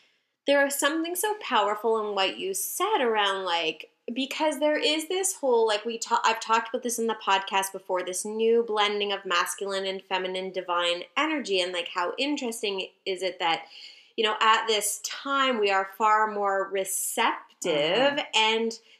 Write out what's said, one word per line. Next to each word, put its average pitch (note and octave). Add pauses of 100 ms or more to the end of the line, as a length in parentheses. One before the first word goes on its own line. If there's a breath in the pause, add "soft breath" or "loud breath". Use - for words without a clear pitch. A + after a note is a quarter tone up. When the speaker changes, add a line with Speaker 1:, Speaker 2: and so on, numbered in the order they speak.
(480 loud breath)
Speaker 1:
there C#4
is C#4
something D#4+
so G#4+
powerful A3
in G#3
what F#3+
you F#3
said F#4+
around, G3+
like, E3+ (240)
because C4+
there D4+
is D#4
this F#4
whole, A#3
like, G#3
we A3+
ta-, -
I've A3
talked A3+
about B3
this A#3+
in A3+
the A3 (120)
podcast G3
before, F#3
this F3+
new A3+
blending G#3
of G3
masculine F#3+
and F#3+
feminine F#3
divine F3 (140)
energy, C4
and, F3+
like, F3
how F3+
interesting A#3 (180)
is F#3+
it F#3
that, E3 (520 loud breath)
you -
know, G#3+
at A3
this G#3+
time C4+
we G3+
are G3
far G#3+
more G3
receptive G3 (320)
Speaker 2:
Mm-hmm. F#3+ (160)
Speaker 1:
and A3 (200 soft breath)